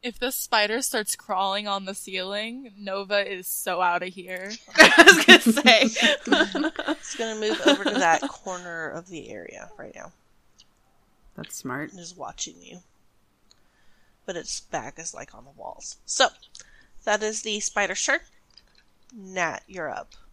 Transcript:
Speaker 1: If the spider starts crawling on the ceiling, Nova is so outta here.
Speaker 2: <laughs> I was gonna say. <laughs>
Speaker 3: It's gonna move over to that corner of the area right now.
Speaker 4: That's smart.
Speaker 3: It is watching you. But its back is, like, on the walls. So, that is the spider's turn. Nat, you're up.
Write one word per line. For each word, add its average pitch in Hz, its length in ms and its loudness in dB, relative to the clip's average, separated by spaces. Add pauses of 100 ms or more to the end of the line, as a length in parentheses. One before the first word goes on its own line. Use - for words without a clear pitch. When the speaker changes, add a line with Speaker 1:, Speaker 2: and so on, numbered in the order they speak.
Speaker 1:
If 240 160 -10
the 254 140 -4
spider 220 500 0
starts 214 340 -4
crawling 196 500 -2
on 196 200 -6
the 196 80 -8
ceiling, 208 840 -8
Nova 196 520 -2
is 185 160 -8
so 180 340 -4
outta 175 260 0
here. 185 460 -12 (120)
Speaker 2:
<laughs> - 120 -6
I - 300 10
was 339 180 10
gonna 370 160 10
say. 269 1300 2 (160)
<laughs> 320 80 -4
Speaker 3:
It's - 220 -14
gonna 220 240 -6
move 214 260 -2
over - 180 2
to 294 60 0
that 165 320 2
corner 175 680 -10
of 180 180 -14
the 147 220 -16
area - 480 -16
right - 160 -18
now. - 180 -18 (1200)
Speaker 4:
That's - 200 -16
smart. 135 380 -12
Speaker 3:
It 185 60 -20
is 170 160 -20
watching - 440 -14
you. - 180 -20 (1500)
But 185 100 -8
its - 240 -10
back 139 380 -12
is, 165 160 -14
like, - 200 -18
on 117 100 -20
the 139 60 -20
walls. - 460 -16 (100)
So, - 220 0 (760)
that 208 180 -2
is 214 200 -6
the 208 180 -6
spider's 196 440 -4
turn. 302 160 -2 (920)
Nat, 185 520 -6
you're 175 240 -10
up. - 240 -12 (180)